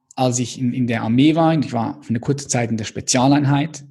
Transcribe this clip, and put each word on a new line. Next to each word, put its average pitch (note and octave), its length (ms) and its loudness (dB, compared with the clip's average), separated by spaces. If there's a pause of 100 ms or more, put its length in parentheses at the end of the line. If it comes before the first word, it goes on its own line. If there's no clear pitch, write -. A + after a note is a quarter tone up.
(160)
als B2+ 240 0
ich B2 200 -6
in, B2 140 -2
in B2+ 140 -2
der A2+ 140 -2
Armee C3 340 2
war. E3 180 2
Und D3 120 0
ich - 80 -8
war A2+ 300 -4
für - 60 -8
eine A#2 100 -2
kurze C#3 280 -4
Zeit A#2+ 220 -2
in A2 80 -2
der A2 80 -6
Spezialeinheit. C#3+ 1040 0